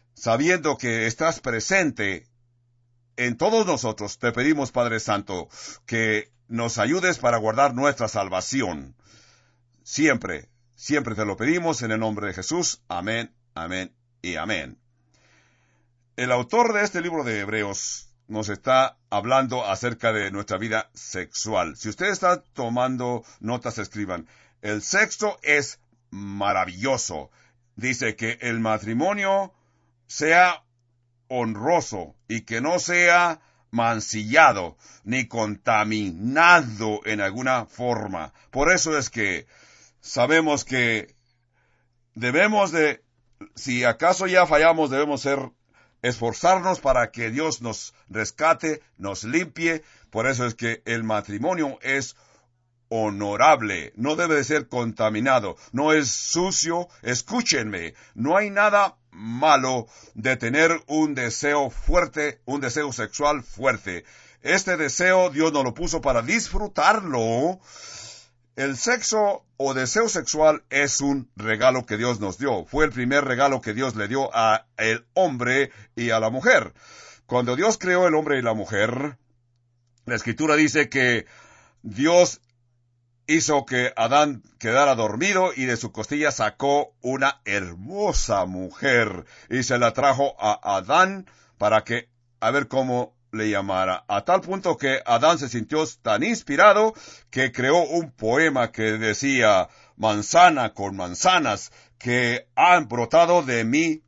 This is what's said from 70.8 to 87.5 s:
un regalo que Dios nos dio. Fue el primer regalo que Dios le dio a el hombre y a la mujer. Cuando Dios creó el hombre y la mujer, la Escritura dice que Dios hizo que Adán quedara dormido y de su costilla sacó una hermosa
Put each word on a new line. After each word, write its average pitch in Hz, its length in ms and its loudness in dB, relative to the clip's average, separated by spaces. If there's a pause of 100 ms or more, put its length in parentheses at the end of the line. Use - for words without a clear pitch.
un 139 340 -2
regalo 113 520 2
que 107 100 -4
Dios 120 220 0
nos 95 180 -6
dio. 117 280 -2
Fue 151 200 0
el 147 60 0
primer 131 340 0
regalo 135 360 0
que 110 120 -6
Dios 123 220 -4
le 104 120 -4
dio 135 240 -2
a 110 360 2 (100)
el 110 380 -2
hombre 131 560 0 (240)
y 117 160 -2
a 113 80 4
la 110 100 0
mujer. 131 440 2 (520)
Cuando 123 300 -2
Dios 202 240 2
creó 180 260 2
el 160 80 4
hombre 147 240 0
y 127 60 -2
la 113 100 0
mujer, 110 640 -2 (880)
la 123 80 -6
Escritura 147 420 0
dice 151 320 2
que 123 380 0 (560)
Dios 160 600 2 (840)
hizo 151 400 2
que 123 300 -2
Adán 135 480 2 (160)
quedara 131 340 4
dormido 151 640 0
y 131 100 -4
de 120 120 0
su 110 140 -8
costilla 147 400 -4
sacó 139 680 -2
una 135 440 -2
hermosa 101 1000 -2